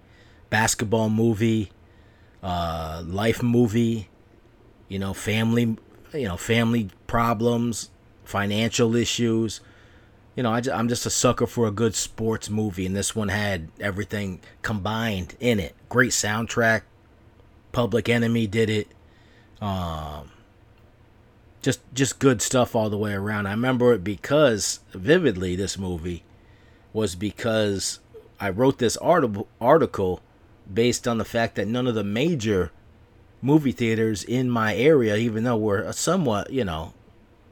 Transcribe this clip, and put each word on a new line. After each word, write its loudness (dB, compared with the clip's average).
basketball 0
movie, 2
uh, -4
life -2
movie. 2
You -6
know, -4
family, 0
you -4
know, -4
family 0
problems, 0
financial 0
issues. 0
You -4
know, 2
I 0
ju-, -4
I'm -2
just -2
a -2
sucker 2
for 0
a 0
good 0
sports -4
movie, -2
and -2
this -2
one -2
had -2
everything -6
combined -4
in 2
it. -6
Great 4
soundtrack. 0
Public 0
Enemy 2
did 2
it. -2
Um, -6
just, 0
just -2
good 4
stuff 0
all 0
the -4
way -2
around. -4
I -4
remember 2
it 0
because, 0
vividly, 2
this -4
movie -6
was -2
because -2
I -4
wrote 2
this 0
arti-, 2
article 2
based 2
on 0
the -2
fact -2
that -2
none -2
of 0
the -2
major 0
movie 4
theaters 0
in 0
my 0
area, 4
even 0
though 2
we're 0
a -6
somewhat, -2
you 0
know, -6